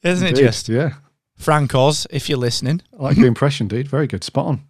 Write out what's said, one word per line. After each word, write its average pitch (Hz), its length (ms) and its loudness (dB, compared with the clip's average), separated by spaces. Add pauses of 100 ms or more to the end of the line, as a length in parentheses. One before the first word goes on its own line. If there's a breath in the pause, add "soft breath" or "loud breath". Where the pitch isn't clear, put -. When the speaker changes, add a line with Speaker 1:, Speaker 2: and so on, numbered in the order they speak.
Speaker 1:
Isn't 180 220 0
it 180 60 0
Speaker 2:
Indeed, 139 140 2
Speaker 1:
just? 113 240 -2
Speaker 2:
yeah. 135 240 0 (420)
Speaker 1:
Frank 151 400 0
Oz, 139 340 2
if - 200 -6
you're 147 80 0
listening. 123 440 -2 (180)
Speaker 2:
I 143 40 -8
like 139 140 2
your 208 100 8
impression, 123 400 0
dude. 120 200 -4
Very 143 200 -2
good. - 160 -8
Spot - 240 -4
on. 135 220 -4